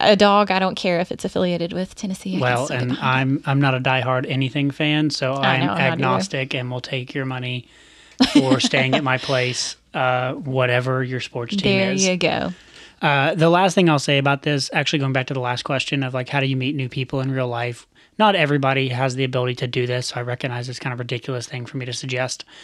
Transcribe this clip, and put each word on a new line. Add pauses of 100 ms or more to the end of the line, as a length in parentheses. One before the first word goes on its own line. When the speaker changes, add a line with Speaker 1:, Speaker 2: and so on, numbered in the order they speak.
Speaker 1:
a
dog,
I
don't
care
if
it's
affiliated
with
Tennessee.
I
can
Speaker 2:
Well,
Speaker 1:
still
get
Speaker 2:
and
Speaker 1:
behind
it.
Speaker 2:
I'm,
I'm
not
a
diehard
anything
fan,
so
Speaker 1:
I
Speaker 2:
I'm
Speaker 1:
know,
I'm
not
either.
Speaker 2:
agnostic
and
will
take
your
money (640)
for
staying
at
my
Speaker 1:
<laughs>
Speaker 2:
place, (180)
uh,
whatever
your
sports
team
Speaker 1:
There
Speaker 2:
is.
Speaker 1:
you
go. (500)
Speaker 2:
Uh,
the
last
thing
I'll
say
about
this,
actually
going
back
to
the
last
question
of,
like,
how
do
you
meet
new
people
in
real
life? (320)
Not
everybody
has
the
ability
to
do
this,
so
I
recognize
it's
kind
of
a
ridiculous
thing
for
me
to
suggest. (200)